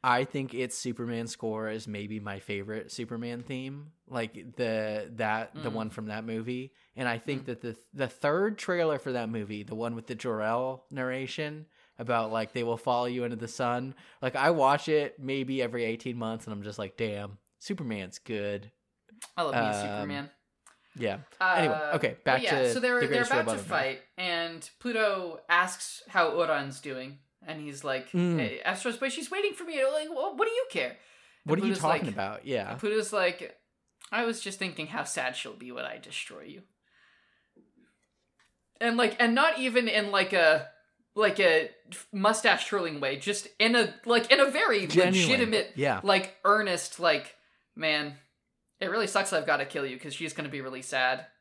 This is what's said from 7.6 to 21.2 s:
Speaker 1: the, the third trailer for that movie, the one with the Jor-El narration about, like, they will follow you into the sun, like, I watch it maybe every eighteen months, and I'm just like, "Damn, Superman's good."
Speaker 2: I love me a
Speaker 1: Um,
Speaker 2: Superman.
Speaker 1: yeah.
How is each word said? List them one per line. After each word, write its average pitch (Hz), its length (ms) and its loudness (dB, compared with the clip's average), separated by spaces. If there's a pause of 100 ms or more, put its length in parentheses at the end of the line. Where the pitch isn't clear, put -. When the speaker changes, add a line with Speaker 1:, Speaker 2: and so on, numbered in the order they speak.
Speaker 1:
the, 117 180 -8 (160)
the 135 140 0
third 190 500 0
trailer 165 400 0
for 135 140 -6
that 117 160 -2
movie, 104 340 -6
the 107 140 -8
one 117 180 -4
with 113 140 -10
the 127 80 -6
Jor-El 120 720 -2
narration 139 760 -6 (320)
about, 113 340 0
like, 110 220 -2
they 123 100 -2
will 117 140 0
follow 123 260 2
you 123 200 -2
into 120 120 -6
the 117 100 -8
sun, 123 480 -4 (280)
like, 131 120 -2
I 143 180 4
watch 147 360 6
it 151 300 2
maybe 135 420 -2
every 120 240 0
eighteen 117 320 -4
months, 113 300 -4
and 110 80 -8
I'm 101 80 -8
just 104 160 -10
like, 98 180 -8
"Damn, 101 400 -4 (220)
Superman's 104 600 -6
good." 104 540 -6 (640)
Speaker 2:
I 170 60 -2
love 143 120 0
me 120 60 4
a 113 60 2
Speaker 1:
Um, 104 160 0
Speaker 2:
Superman. 104 480 -6 (680)
Speaker 1:
yeah. 104 220 -2 (240)